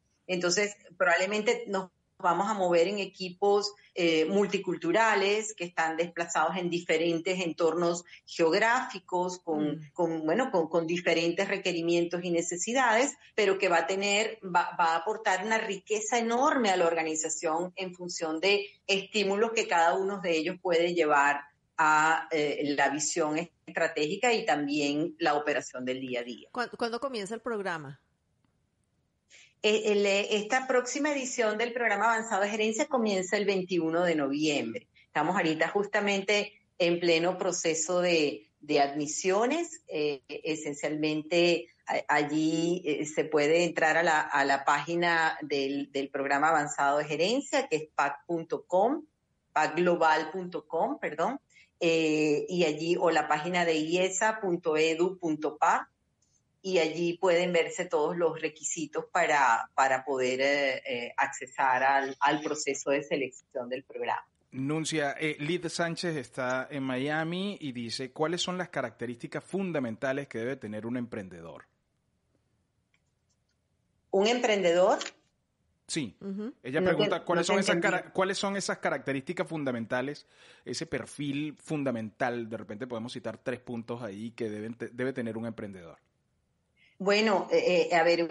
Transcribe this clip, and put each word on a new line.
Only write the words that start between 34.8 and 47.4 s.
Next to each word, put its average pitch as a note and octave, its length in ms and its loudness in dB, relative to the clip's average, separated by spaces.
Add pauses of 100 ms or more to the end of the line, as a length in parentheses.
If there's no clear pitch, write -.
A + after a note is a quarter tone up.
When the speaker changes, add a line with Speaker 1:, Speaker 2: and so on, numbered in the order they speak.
Speaker 1:
Estamos D#3+ 300 -2
ahorita D#3+ 320 2
justamente G3+ 840 0 (280)
en F3 180 4
pleno E3+ 400 2
proceso F3+ 640 0
de, E3 480 0 (100)
de D3 220 0
admisiones. F#3 1080 0
Eh, D3 400 -2
esencialmente, D#3 1400 0 (180)
a-, - 220 -2
allí, D#3 760 0
eh, D3+ 220 -2
se D3+ 180 -2
puede D#3 380 4
entrar D#3+ 340 2
a E3 60 4
la, D#3 180 4
a C#3 240 0
la C#3 200 0
página D#3+ 760 2
del, C#3 500 -2
del C#3 160 -2
programa C#3 400 0
avanzado D3 500 2
de D3+ 60 0
gerencia, A3 640 0